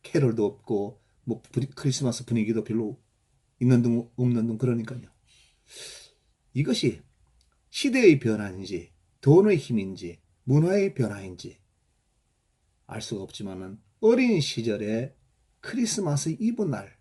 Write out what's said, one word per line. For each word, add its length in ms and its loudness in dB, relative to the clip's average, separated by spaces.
캐럴도 420 2
없고, 560 -4
뭐, 180 -6
부-, 340 -4
크리스마스 500 -4
분위기도 380 -2
별로 380 -6
있는 220 6
둥, 340 0
없는 320 0
둥, 100 -4
그러니까요. 520 -4
이것이 480 0
시대의 500 6
변화인지, 720 -6
돈의 360 6
힘인지, 640 -6
문화의 520 2
변화인지 640 -8
알 140 -10
수가 220 -8
없지만은, 560 -14
어린 400 6
시절에 760 -4
크리스마스 800 -2
이브 240 -2
날 380 -6